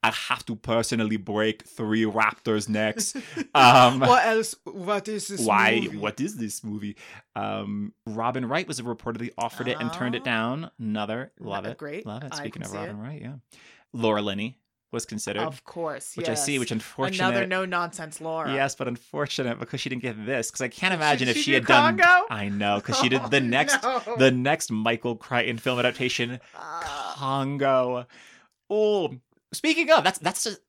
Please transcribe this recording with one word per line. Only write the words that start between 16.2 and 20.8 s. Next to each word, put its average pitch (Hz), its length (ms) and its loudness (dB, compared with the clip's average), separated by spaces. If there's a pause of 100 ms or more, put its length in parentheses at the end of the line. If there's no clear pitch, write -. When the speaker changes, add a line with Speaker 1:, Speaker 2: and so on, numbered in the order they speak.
Speaker 1:
I 160 60 -2
see, 143 200 -2
Speaker 2:
yes. 135 60 2
Speaker 1:
which 120 120 -2
unfortunate. 185 540 -4
Speaker 2:
Another - 220 0
no-nonsense 175 720 -4
Laura. 160 340 -4
Speaker 1:
Yes, 135 220 0
but 123 140 -4
unfortunate 131 680 -4
because 123 220 -8
she - 80 -6
didn't 127 140 -6
get 110 240 -8
this, 123 260 -2
'cause - 100 -12
I 127 60 -2
can't 180 240 -2